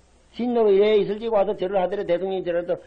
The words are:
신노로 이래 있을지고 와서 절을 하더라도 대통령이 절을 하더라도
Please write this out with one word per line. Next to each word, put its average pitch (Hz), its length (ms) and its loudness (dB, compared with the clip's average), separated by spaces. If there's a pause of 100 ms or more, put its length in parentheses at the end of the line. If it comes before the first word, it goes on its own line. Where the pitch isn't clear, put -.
(320)
신노로 233 400 0
이래 208 240 4
있을지고 214 400 -2
와서 196 200 0
절을 190 260 -2
하더라도 185 240 -4
대통령이 180 380 -2
절을 170 180 -2
하더라도 170 240 -4